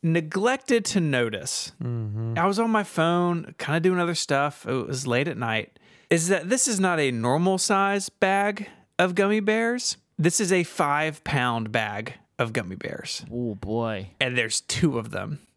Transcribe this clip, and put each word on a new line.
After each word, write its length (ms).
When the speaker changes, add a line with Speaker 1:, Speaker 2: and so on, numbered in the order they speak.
Speaker 1:
neglected 840
to 140
notice, 720
Speaker 2:
Mm-hmm. 560
Speaker 1:
I 80
was 120
on 120
my 140
phone, 720
kinda 220
doing 200
other 140
stuff. 520
It 200
was 200
late 220
at 80
night. 420
Is 180
that 200
this 200
is 120
not 200
a 100
normal 480
size 500
bag 600
of 160
gummy 260
bears. 560
This 220
is 120
a 120
five 600
pound 480
bag 420
of 140
gummy 240
bears. 560
Speaker 3:
Oh, 240
boy. 540
Speaker 1:
And 180
there's 240
two 360
of 120
them. 300